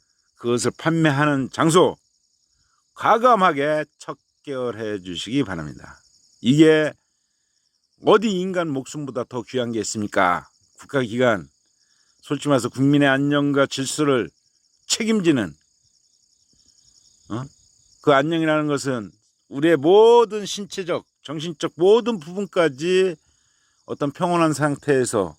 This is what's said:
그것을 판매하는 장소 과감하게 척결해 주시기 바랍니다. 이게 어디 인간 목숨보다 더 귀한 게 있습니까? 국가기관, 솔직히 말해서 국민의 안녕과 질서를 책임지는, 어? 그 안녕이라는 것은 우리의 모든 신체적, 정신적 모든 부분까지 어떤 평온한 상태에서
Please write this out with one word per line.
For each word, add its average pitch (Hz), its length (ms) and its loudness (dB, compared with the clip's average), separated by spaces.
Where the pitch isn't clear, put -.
그것을 120 420 -2
판매하는 147 760 0
장소 151 440 2
과감하게 170 920 2
척결해 117 1000 -8
주시기 92 420 -4
바랍니다. 80 540 -10
이게 156 500 4
어디 208 260 4
인간 180 380 -4
목숨보다 135 540 -8
더 123 200 -10
귀한 120 280 -6
게 113 80 -4
있습니까? 98 680 -2
국가기관, 120 680 -2
솔직히 147 280 -6
말해서 120 200 2
국민의 143 380 2
안녕과 143 580 0
질서를 135 640 -2
책임지는, 165 680 -2
어? 120 140 -8
그 147 120 4
안녕이라는 151 540 0
것은 127 440 -4
우리의 151 300 2
모든 214 680 4
신체적, 175 600 -8
정신적 160 520 -8
모든 208 440 2
부분까지 175 960 -2
어떤 143 260 -6
평온한 170 420 0
상태에서 131 840 0